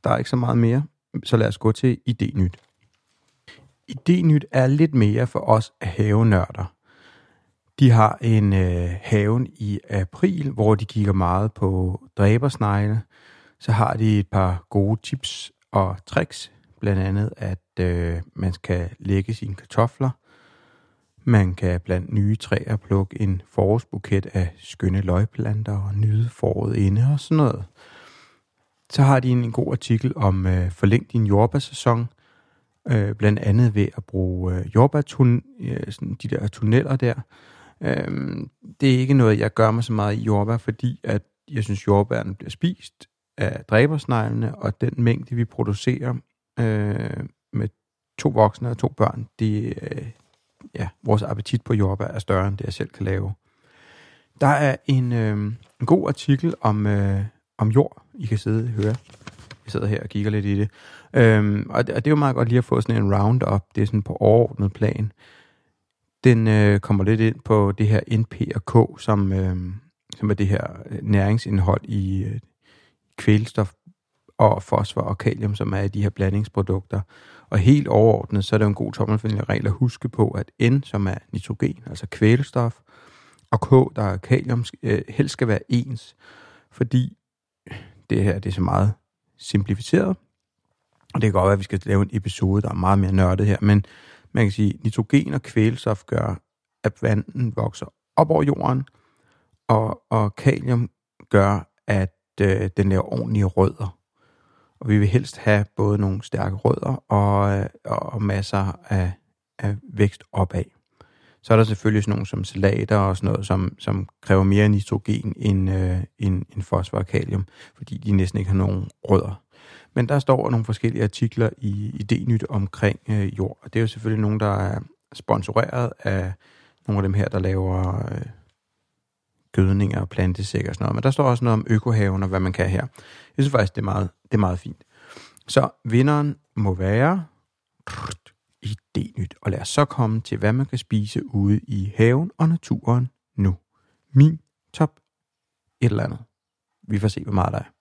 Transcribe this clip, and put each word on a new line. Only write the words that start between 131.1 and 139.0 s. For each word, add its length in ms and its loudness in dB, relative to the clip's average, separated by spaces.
står 180 2
også 140 0
noget 100 2
om 160 0
økohaven 540 0
og 60 -4
hvad 100 -2
man 140 -2
kan 160 -2
her. 120 0
Jeg 60 2
synes 80 0
faktisk, 240 0
det 60 -4
er 40 -6
meget, 240 -2
det 100 -6
er 40 2
meget 220 0
fint. 240 -16
Så 220 0
vinderen 500 2
må 180 0
være 520 0
i 140 -8
D-Nyt. 440 -8